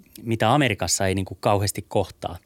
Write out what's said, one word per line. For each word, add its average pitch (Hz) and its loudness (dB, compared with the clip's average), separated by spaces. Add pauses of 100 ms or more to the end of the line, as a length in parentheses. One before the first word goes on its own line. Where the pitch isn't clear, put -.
(240)
mitä 113 2
Amerikassa 107 2
ei, 95 2
niinku, 95 -4
kauheasti 101 0
kohtaa. - -4